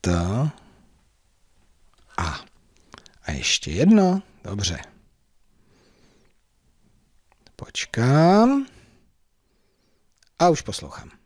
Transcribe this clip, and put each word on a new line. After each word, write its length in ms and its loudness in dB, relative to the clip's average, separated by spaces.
T, 100 -2
A. 280 -8
A 80 -10
ještě 400 -6
jedno. 500 4
Dobře. 380 -8
Počkám. 1120 2
A 100 4
už 120 0
poslouchám. 500 -14